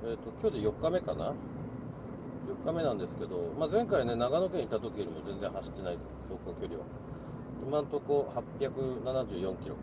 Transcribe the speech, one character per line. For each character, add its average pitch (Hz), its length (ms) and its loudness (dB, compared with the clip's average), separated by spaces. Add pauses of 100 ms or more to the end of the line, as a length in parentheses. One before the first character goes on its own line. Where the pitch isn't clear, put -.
え 113 40 -2
ー 113 100 0
と、 110 140 -6 (100)
今 220 100 6
日 139 60 -2
で 104 60 2
四 107 100 6
日 160 160 2
目 180 100 4
か - 140 0
な？ - 200 0 (1120)
四 - 240 -2
日 - 60 2
目 165 60 2
な 131 100 4
ん 104 40 0
で 92 100 -2
す - 80 -6
け 87 100 -4
ど、 87 320 -2
ま 160 80 2
あ、 151 40 0
前 220 160 6
回 160 200 6
ね、 117 100 4
長 127 240 6
野 185 100 4
県 175 120 2
行 110 60 0
っ - 20 -8
た 110 100 2
時 92 200 -4
よ 95 60 2
り 85 60 -4
も 80 140 -6
全 95 140 -4
然 98 100 0
走 95 200 -4
っ - 40 -6
て 98 80 -6
な 92 100 -2
い 85 60 -2
で 82 60 -8
す、 - 60 -10 (180)
走 95 180 -6
行 90 140 -4
距 95 80 -2
離 85 100 -4
は。 - 80 -6 (800)
今 147 160 2
ん 139 60 -2
と 147 120 0
こ 143 340 4
八 120 100 0 (160)
百 131 460 0
七 131 200 2
十 98 140 -4
四 92 180 0
キ - 120 -6
ロ。 76 140 -4